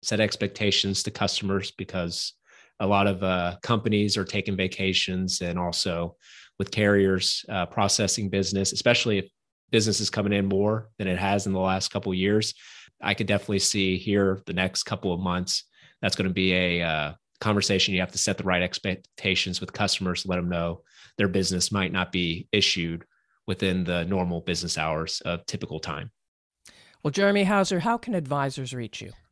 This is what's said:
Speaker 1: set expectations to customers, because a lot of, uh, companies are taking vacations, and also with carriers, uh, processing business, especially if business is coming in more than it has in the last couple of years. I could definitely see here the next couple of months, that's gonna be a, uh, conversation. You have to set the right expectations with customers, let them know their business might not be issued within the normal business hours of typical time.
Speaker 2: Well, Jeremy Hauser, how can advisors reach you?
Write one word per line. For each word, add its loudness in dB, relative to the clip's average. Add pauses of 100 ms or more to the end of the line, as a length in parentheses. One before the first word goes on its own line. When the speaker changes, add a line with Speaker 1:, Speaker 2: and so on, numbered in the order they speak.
Speaker 1:
set -2
expectations 0
to -4
customers, -2
because -6 (480)
a 0
lot 6
of, 0
uh, 0
companies 2
are 0
taking -4
vacations, -2
and -2
also -2 (420)
with -4
carriers, 4
uh, 0
processing 0
business, 0
especially 4
if -4 (420)
business 2
is -2
coming 0
in 2
more 2 (100)
than -2
it 0
has 0
in 0
the 0
last 0
couple -2
of 0
years. 2 (480)
I 0
could -2
definitely 0
see 2
here 2
the -6
next 0
couple -2
of -2
months, -2 (360)
that's 0
gonna 0
be 2
a, 2
uh, -2 (280)
conversation. 2
You 2
have -2
to -6
set 0
the -6
right 2
expectations -4
with -12
customers, -2
let 0
them -2
know -4 (360)
their 4
business 0
might 0
not -2
be -2
issued 0 (420)
within 0
the 0
normal -2
business -4
hours -4
of -6
typical -8
time. -8 (920)
Speaker 2:
Well, -2
Jeremy 4
Hauser, 2
how 0
can -6
advisors -4
reach -8
you? -14 (200)